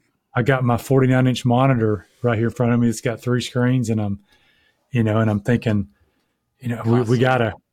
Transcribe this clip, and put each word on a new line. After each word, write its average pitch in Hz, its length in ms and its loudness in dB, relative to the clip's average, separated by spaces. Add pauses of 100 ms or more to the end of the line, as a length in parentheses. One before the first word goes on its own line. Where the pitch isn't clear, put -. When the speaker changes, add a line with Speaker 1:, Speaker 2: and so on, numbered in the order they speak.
(340)
Speaker 1:
I 123 80 0
got 131 220 0
my 120 140 0
forty-nine 131 480 2
inch 123 180 -2
monitor 120 600 0 (160)
right 120 160 0
here 117 80 0
in 110 80 -4
front 120 180 0
of 120 80 2
me. 120 80 2
It's 110 140 -4
got 117 180 -6
three 123 220 -2
screens, 123 480 -2
and 110 100 -2
I'm, 101 200 -4 (720)
you 117 100 2
know, 110 160 0
and 113 100 2
I'm 104 120 0
thinking, 110 480 -2 (720)
you 120 100 -10
know, 117 160 -6
we, 117 60 2
we 123 80 4
Speaker 2:
Awesome. 120 180 0
Speaker 1:
gotta, 123 340 0 (200)